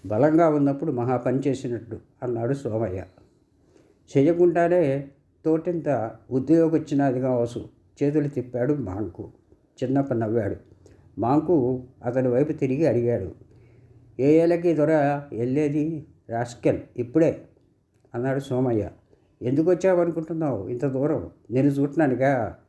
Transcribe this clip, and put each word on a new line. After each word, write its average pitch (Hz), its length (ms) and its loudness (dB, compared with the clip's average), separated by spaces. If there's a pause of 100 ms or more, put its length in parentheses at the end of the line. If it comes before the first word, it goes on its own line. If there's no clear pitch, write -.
"బలంగా 156 420 4
ఉన్నప్పుడు 143 420 0
మహా 123 260 -2
పని 131 300 -2
చేసినట్టు," 120 520 -6 (240)
అన్నాడు 120 300 -4
సోమయ్య. 107 500 -4 (1120)
"చెయ్యకుండానే 170 880 4 (380)
తోటింత 156 680 -2 (200)
ఉద్యోగొచ్చినాది 139 920 2
కావచ్చు," 120 480 -2 (340)
చేతులు 147 240 2
తిప్పాడు 127 460 -2
మాంకు. 101 580 -6 (520)
చిన్నప్ప 139 300 0
నవ్వాడు. 110 420 -2 (640)
మాంకు 131 640 0 (200)
అతని 127 240 0
వైపు 139 240 2
తిరిగి 143 360 0
అడిగాడు, 117 440 0 (880)
"ఏ 147 200 6
ఏలకి 170 340 2
దొర 147 480 2 (100)
వెళ్ళేది 147 720 -2 (240)
రాస్కెల్?" 117 500 -2 (180)
"ఇప్పుడే," 151 440 -2 (720)
అన్నాడు 131 240 -2
సోమయ్య. 123 500 -2 (520)
"ఎందుకు 143 280 0
వచ్చావనుకుంటున్నావు 165 1000 0
ఇంత 123 180 -4
దూరం? 131 440 -2 (220)
నేను 135 160 2
చూడటానికా?" 135 880 0 (140)